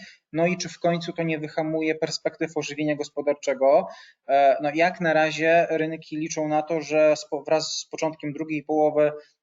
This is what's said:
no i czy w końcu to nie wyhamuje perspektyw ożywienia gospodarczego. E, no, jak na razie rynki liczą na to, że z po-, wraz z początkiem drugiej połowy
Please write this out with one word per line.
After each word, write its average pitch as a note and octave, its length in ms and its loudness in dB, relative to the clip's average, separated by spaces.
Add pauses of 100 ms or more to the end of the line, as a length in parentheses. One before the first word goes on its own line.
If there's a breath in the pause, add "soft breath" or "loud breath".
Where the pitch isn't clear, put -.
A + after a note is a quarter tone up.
(340 loud breath)
no E3 120 2
i F3+ 120 0
czy F3 120 -8
w - 100 -16
końcu E3+ 340 -2
to E3 100 -4
nie D#3+ 160 -2
wyhamuje D#3 560 -2
perspektyw D#3+ 640 -6
ożywienia D3 380 -2
gospodarczego. C#3+ 920 0 (400 loud breath)
E, C#3 340 6
no, D3 120 0
jak F3 280 0
na D#3+ 120 2
razie D#3 560 4
rynki D#3+ 480 -4
liczą D#3 300 -4
na D3+ 140 0
to, D#3+ 200 -4
że D3+ 340 4
z - 140 -14
po-, C#3 140 -6
wraz D3+ 340 0
z - 120 -10
początkiem D3+ 440 -6
drugiej D#3 300 -6
połowy D3+ 480 2 (320 loud breath)